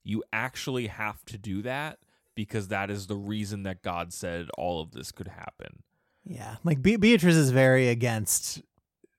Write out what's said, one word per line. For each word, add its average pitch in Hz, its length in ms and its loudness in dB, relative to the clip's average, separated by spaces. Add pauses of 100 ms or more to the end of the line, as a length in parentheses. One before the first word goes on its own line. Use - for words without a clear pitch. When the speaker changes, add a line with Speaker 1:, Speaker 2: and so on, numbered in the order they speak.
Speaker 1:
you 104 200 -6 (100)
actually 123 540 -6
have 104 380 -10
to 113 120 -16
do 98 260 -8
that 139 360 -8 (360)
because 104 320 -6
that 101 240 -4
is 98 160 -8
the 104 80 -6
reason 101 480 -6
that 95 180 -8
God 85 320 -6
said 85 340 -8 (100)
all 87 240 -4
of 80 100 -10
this 62 200 -12
could - 180 -14
happen." - 520 -18 (420)
Speaker 2:
Yeah. 113 400 -12
Like, 156 180 2
Be-, 202 160 4
Beatrice 185 380 8
is 151 160 6
very 131 360 6
against 117 760 0 (580)